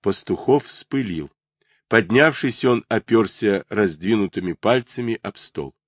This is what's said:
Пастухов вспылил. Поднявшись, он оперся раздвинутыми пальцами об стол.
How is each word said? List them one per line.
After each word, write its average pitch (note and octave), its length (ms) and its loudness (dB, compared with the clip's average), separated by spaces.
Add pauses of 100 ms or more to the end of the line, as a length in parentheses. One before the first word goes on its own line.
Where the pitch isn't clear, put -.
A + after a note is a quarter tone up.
Пастухов G2+ 640 0
вспылил. F2+ 640 -8 (580)
Поднявшись, A#2+ 760 2
он B2 240 2
оперся G#2+ 800 0
раздвинутыми F#2 840 -2
пальцами A#2 720 -2
об - 160 -10
стол. - 360 -10 (140)